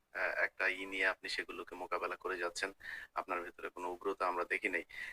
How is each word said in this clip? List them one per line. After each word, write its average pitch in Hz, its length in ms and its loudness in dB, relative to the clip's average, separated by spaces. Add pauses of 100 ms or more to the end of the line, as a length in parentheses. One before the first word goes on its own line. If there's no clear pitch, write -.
(140)
আ, - 40 -4
একটা 92 500 2
ই 95 180 2
নিয়ে 95 220 2
আপনি 92 220 0
সেগুলোকে - 460 -4
মোকাবেলা 90 400 -2
করে 92 220 -2
যাচ্ছেন। 90 360 -2 (420)
আপনার 87 260 0
ভেতরে 87 280 -8
কোনো 90 200 -4
উগ্রতা 95 380 2
আমরা 87 180 2
দেখি 101 240 2
নাই। 87 140 0 (300)